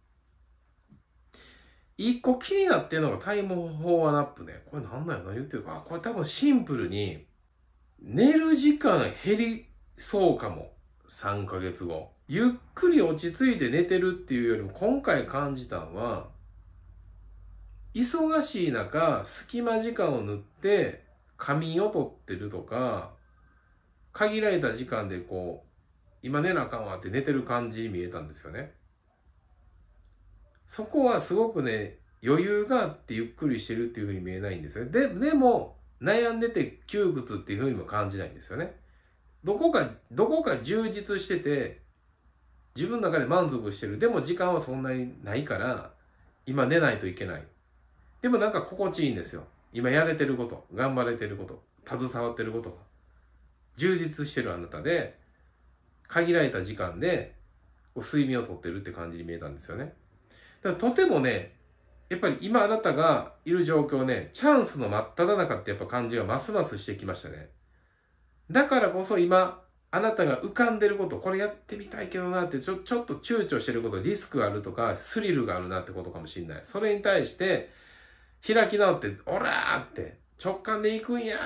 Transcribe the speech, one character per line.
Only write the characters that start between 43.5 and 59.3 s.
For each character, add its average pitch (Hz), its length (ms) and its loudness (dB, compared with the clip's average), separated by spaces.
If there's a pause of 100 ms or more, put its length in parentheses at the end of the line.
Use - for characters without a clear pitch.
し - 80 -10
て 107 80 -6
る。 101 120 -6
で 226 80 4
も 233 140 2
時 151 140 -2
間 180 180 0
は 165 60 2
そ 131 160 -6
ん 131 80 -6
な 131 80 -4
に 127 220 -4 (100)
な 107 120 -4
い 143 100 -2
か 101 120 -4
ら、 120 360 -4 (520)
今 131 200 2
寝 156 140 6
な 143 120 4
い 104 80 -2
と 98 80 -6
い 90 80 -6
け 101 100 -8
な 82 120 -8
い。 76 60 -12 (800)
で 247 80 0
も 247 80 4
な 208 120 4
ん - 20 -6
か 180 120 -2
心 190 280 -2
地 160 140 0
い 135 40 4
い 117 40 -2
ん - 20 -2
で 87 80 -6
す - 100 -12
よ。 78 120 -12 (260)
今 120 180 0
や 147 140 4
れ 160 120 2
て 156 100 2
る 135 100 0
こ 120 100 -4
と、 - 280 -12
頑 131 220 0
張 123 100 2
れ 117 100 -2
て 110 100 -6
る 101 120 -8
こ 98 80 -10
と、 - 180 -16 (220)
携 120 400 -4
わ 117 80 -2
っ - 20 -10
て 113 80 -4
る 110 80 -4
こ 117 100 -4
と - 100 -10
が。 - 40 -16 (1040)
充 175 200 2
実 156 300 -4
し - 60 -10
て 135 80 -2
る 90 120 -4
あ 87 40 -6
な 85 100 -8
た 78 140 -10
で、 - 360 -2 (920)
限 170 260 2
ら 170 80 6
れ 139 80 4
た 95 140 -4
時 95 120 -8
間 87 240 -6
で、 - 360 -2 (580)
こ 123 80 -8
う - 20 -8
睡 143 240 2
眠 127 120 0
を 117 40 -2
と 95 120 -10
っ - 40 -14
て 87 100 -8
る 95 120 -6
っ - 20 -12
て 90 80 -10
感 85 200 -10
じ 85 60 -12
に 85 60 -10
見 85 100 -8